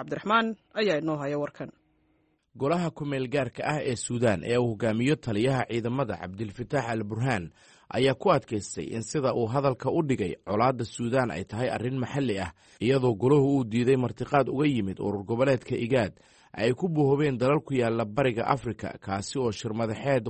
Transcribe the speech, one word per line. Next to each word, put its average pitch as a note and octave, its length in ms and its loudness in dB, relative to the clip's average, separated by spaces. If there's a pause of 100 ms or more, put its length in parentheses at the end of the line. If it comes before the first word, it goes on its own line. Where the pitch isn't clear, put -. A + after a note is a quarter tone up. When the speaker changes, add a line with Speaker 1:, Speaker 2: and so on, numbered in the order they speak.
Speaker 1:
Cabdiraxmaan G#3 560 0 (160)
ayaa G3+ 240 2
inoo D3+ 240 -2
haya C#3+ 180 -2
warkan. C#3+ 300 -6 (840)
Speaker 2:
Golaha D#3+ 380 0
ku - 160 -10
meel C3+ 240 -2
gaarka D3 320 -2
ah D3 160 -2
ee B2+ 160 -2
Suudaan A2+ 480 0
ee A#2 140 0
uu B2 180 2
hogaamiyo A#2+ 400 2
taliyaha A#2+ 460 0 (100)
ciidamada A#2+ 480 -2
Cabdilfataax G#2 720 -6
al-Burhaan A2 520 -2 (460)
ayaa C3 240 2
ku - 140 0
adkaystay G#2+ 640 0
in A2+ 100 -4
sida C3 300 -2
uu A#2+ 160 0
hadalka C3 420 0
u E3+ 140 2
dhigay G2+ 400 0
colaadda A#2+ 400 2
Suudaan A#2+ 480 -2
ay E2+ 160 -6
tahay A#2+ 240 -2
arrin B2 240 -4
maxalli B2 420 -2
ah, F2+ 140 -6 (280)
iyadoo B2+ 360 4
golahu C3+ 400 6
uu C3+ 80 2
diiday A#2 320 4
martiqaad B2+ 560 0
uga C#3+ 160 2
yimid G2+ 320 0
urur G2+ 240 -2
goboleedka A#2+ 520 0
igaad A#2 360 0 (400)
ay A#2+ 240 0
ku F3 160 -2
bohobeen C#3+ 480 4
dalal C#3+ 240 2
ku - 80 -6
yaalla A#2 320 2
Bariga A2+ 400 0
Afrika, A#2 440 -2 (120)
kaasi G2+ 400 -4
oo B2 100 0
shir G#2+ 220 -6
madaxeed A2+ 580 0